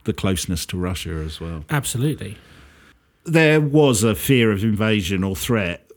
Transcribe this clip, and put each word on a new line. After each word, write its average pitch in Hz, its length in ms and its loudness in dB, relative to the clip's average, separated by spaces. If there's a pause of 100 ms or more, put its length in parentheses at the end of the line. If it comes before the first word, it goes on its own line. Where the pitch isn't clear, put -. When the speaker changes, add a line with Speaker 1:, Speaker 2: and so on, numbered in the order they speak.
Speaker 1:
the 110 80 -2
closeness 92 540 -4
to 92 100 -8
Russia 90 380 -6
as 78 260 -10
well. 82 280 -10
Speaker 2:
Absolutely. 127 680 -4 (880)
Speaker 1:
There 156 360 4
was 139 420 4
a 110 120 4
fear 120 360 4
of 98 120 0
invasion 104 600 0
or 95 120 -2
threat, 95 500 -4 (120)